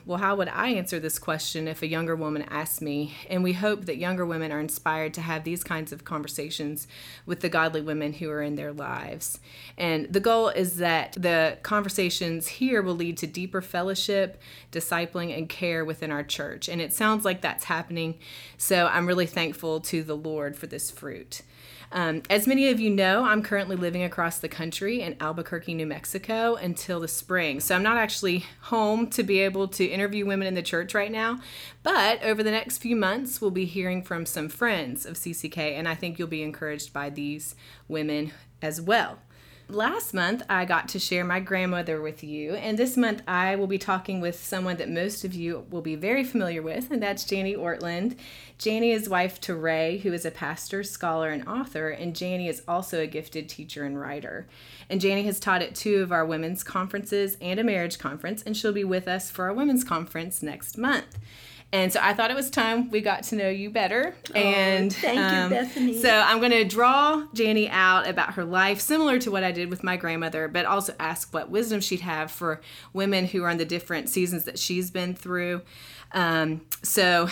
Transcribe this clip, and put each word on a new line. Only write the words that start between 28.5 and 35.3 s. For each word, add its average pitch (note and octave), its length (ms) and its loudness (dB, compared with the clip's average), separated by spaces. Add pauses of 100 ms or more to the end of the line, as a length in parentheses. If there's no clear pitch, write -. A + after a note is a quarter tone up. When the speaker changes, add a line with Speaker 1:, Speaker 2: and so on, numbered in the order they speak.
Speaker 1:
home A3 460 2
to A3+ 160 0
be F#3+ 160 4
able G3 300 2
to F#3+ 140 0
interview G3+ 440 0
women G3 200 0
in F#3+ 60 -2
the F3+ 80 0
church F3 320 -2
right G#3 180 0
now, A3+ 280 -2 (420)
but A3+ 420 4
over A3 200 2
the G#3+ 80 2
next A3+ 260 -2
few A#3+ 180 0
months, A3 460 0
we'll G#3 80 2
be F3+ 160 0
hearing F3+ 380 -2
from E3+ 240 -6
some D#3 220 -4
friends E3 580 -2
of E3 100 -10
C E3+ 160 -6